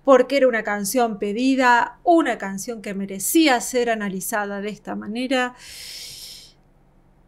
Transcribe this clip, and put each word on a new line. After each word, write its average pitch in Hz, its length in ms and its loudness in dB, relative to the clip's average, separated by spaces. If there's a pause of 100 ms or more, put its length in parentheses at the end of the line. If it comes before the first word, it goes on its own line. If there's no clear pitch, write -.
porque 262 340 6
era 262 100 6
una 220 160 0
canción 208 540 -2
pedida, 240 840 2
una 311 340 4
canción 196 460 -10
que 208 100 -8
merecía 196 680 2
ser 240 280 -2
analizada 202 720 -4
de 208 80 -8
esta 202 260 -12
manera. 247 600 -4 (1700)